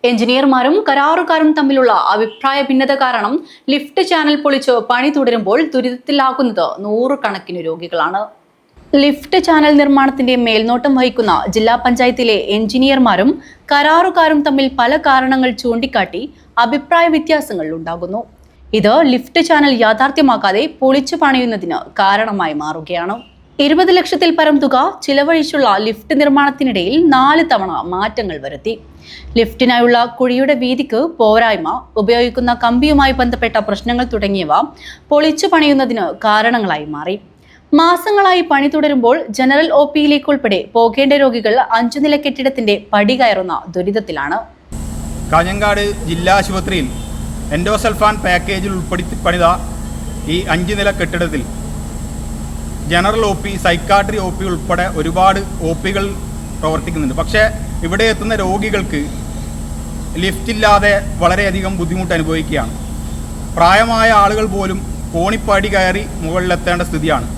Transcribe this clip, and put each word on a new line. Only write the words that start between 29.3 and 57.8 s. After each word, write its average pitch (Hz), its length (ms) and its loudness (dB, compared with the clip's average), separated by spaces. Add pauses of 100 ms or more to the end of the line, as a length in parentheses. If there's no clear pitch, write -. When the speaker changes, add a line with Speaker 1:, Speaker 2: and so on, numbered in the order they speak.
Speaker 1:
ലിഫ്റ്റിനായുള്ള 240 600 2 (200)
കുഴിയുടെ 262 460 2
വീതിക്ക് 254 360 -2 (200)
പോരായ്മ, 214 500 2 (320)
ഉപയോഗിക്കുന്ന 240 500 0 (120)
കമ്പിയുമായി 269 580 2
ബന്ധപ്പെട്ട 233 360 -2 (120)
പ്രശ്നങ്ങൾ 240 440 -2
തുടങ്ങിയവ 196 400 -2 (560)
പൊളിച്ചു 302 440 2
പണിയുന്നതിന് 269 520 2 (200)
കാരണങ്ങളായി 208 720 0
മാറി. 170 200 -6 (640)
മാസങ്ങളായി 359 720 2
പണി 277 240 2
തുടരുമ്പോൾ 285 420 2 (200)
ജനറൽ 277 300 2 (120)
ഒ - 20 6 (120)
പിയിലേക്ക് 294 400 2
ഉൾപ്പെടെ 220 280 0 (140)
പോകേണ്ട 233 380 4 (100)
രോഗികൾ 226 300 2 (260)
അഞ്ചു 240 260 -2
നില 294 180 2
കെട്ടിടത്തിന്റെ 262 540 -2 (160)
പടി 208 280 2
കയറുന്ന 185 320 0 (220)
ദുരിതത്തിലാണ്. 180 640 -4 (960)
Speaker 2:
കാഞ്ഞങ്ങാട് 202 520 0 (240)
ജില്ലാ 175 320 2
ആശുപത്രിയിൽ 185 460 -2 (680)
എൻഡോസൾഫാൻ 208 680 0
പാക്കേജിൽ 190 540 -2
ഉൾപ്പെടുത്തി 180 380 -6 (100)
പണിത 175 200 2 (880)
ഈ 180 40 -2 (160)
അഞ്ച് 175 240 -2
നില 202 100 0 (100)
കെട്ടിടത്തിൽ 170 440 -4 (1500)
ജനറൽ 202 380 2
ഒ - 20 0 (100)
പി, 202 100 -6 (120)
സൈക്കാട്രി 196 600 2
ഒ - 100 -4
പി 190 140 -6
ഉൾപ്പെടെ 175 340 -2 (160)
ഒരുപാട് 185 400 2 (280)
ഒ 165 40 0 (100)
പികൾ 196 220 -2 (560)
പ്രവർത്തിക്കുന്നുണ്ട്. 156 600 -2
പക്ഷേ 214 200 0 (440)